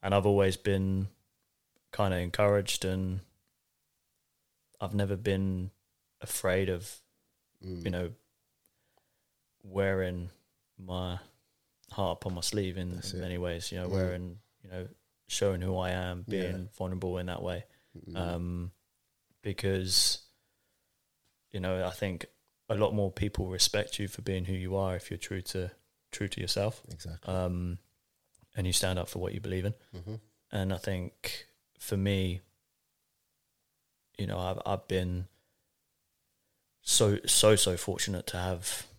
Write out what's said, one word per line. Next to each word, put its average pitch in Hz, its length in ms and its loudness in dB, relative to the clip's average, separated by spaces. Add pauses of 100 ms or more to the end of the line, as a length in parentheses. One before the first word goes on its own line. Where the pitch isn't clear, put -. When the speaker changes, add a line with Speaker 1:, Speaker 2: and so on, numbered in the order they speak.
Speaker 1:
and 98 140 4
I've 98 100 6
always 98 320 6
been 95 500 2 (840)
kinda 95 260 2
encouraged, 101 680 2
and 92 340 0 (1600)
I've 98 160 -4
never 101 220 2
been 95 540 0 (500)
afraid 92 480 2
of, 92 200 -4 (760)
Speaker 2:
Mm. 90 180 -8
Speaker 1:
you 90 80 -2
know, 87 200 -2 (1500)
wearing 95 680 0 (480)
my 92 420 -6 (720)
heart 90 300 0
upon 95 140 -4
my 87 60 -6
sleeve 95 360 -2
in 90 180 -4
Speaker 2:
That's 87 180 -8
it. 95 60 -6
Speaker 1:
many 90 180 -4
ways, 87 340 -4
you 90 80 -6
know, 90 80 -4
Speaker 2:
Mm. 90 40 -2
Speaker 1:
wearing, 90 480 -2 (240)
you 95 60 -20
know, 90 180 -8 (400)
showing 95 340 2
who 92 160 0
I 92 140 0
am, 90 360 -4
Speaker 2:
Yeah. 98 140 -2 (100)
Speaker 1:
being 92 180 -6
vulnerable 92 480 -4
in 90 100 -4
that 90 140 -6
way. 90 240 -4 (320)
Speaker 2:
Mm-hmm. - 180 -14
Speaker 1:
Um, 87 560 -4 (680)
because, 95 800 2 (1300)
you 104 80 -4
know, 92 260 0
I 90 60 -2
think 92 340 -4 (440)
a 110 60 0
lot 104 180 4
more 101 180 2
people 101 360 -2
respect 92 520 2
you 101 80 -2
for - 140 -10
being 95 240 0
who 95 80 -2
you 92 220 -2
are 95 200 0
if - 140 -6
you're - 80 -6
true 92 240 -6
to, 92 300 -4 (400)
true - 160 -4
to - 140 -6
yourself. 107 400 0 (100)
Speaker 2:
Exactly. 82 420 -8
Speaker 1:
Um, 90 460 0 (760)
and 95 120 0
you 90 60 2
stand 92 260 2
up 85 100 -4
for 92 100 -6
what 92 140 -4
you 92 80 -6
believe 92 240 -2
in. 104 80 0 (220)
Speaker 2:
Mm-hmm. 90 200 -10 (360)
Speaker 1:
And 95 220 0
I 92 40 -2
think - 680 -6 (320)
for - 180 -2
me, 95 440 2 (1800)
you 104 100 -2
know, 98 120 -2
I've, 92 260 -2
I've 95 220 -2
been 90 400 0 (1500)
so, 104 440 6
so, 107 300 8
so 92 220 4
fortunate 90 500 -2
to - 100 -6
have 90 480 -4 (140)